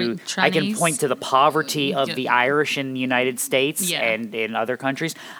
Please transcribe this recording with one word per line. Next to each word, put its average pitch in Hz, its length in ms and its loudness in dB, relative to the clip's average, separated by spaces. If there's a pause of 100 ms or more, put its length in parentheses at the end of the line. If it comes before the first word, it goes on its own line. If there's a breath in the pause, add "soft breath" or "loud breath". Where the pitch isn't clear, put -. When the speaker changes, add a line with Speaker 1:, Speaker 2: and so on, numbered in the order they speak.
Speaker 1:
to, 113 160 -2 (180)
I 143 140 4
can 185 140 2
Speaker 2:
Chinese. 214 140 -2
Speaker 1:
point 160 220 2
to 147 80 0
the 123 80 0
poverty 143 800 2
of 135 160 0
Speaker 2:
Yeah. 160 40 -4
Speaker 1:
the 127 140 -4
Irish 139 480 2
in 135 160 -4
the 131 80 -4
United 127 400 0
States 156 500 0
Speaker 2:
Yeah. 151 120 -2
Speaker 1:
and 113 320 -2
in 113 200 -4
other 113 220 -2
countries. 139 380 -4 (260 loud breath)